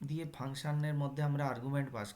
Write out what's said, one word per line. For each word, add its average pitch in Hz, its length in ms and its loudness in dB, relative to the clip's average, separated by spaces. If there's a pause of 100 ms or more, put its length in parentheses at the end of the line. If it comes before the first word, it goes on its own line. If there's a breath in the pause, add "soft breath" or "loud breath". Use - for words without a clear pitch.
দিয়ে 156 160 0 (120)
ফাংশনের 147 680 0
মধ্যে 139 280 0
আমরা 143 220 2
আর্গুমেন্ট 135 440 0
পাস 104 200 -2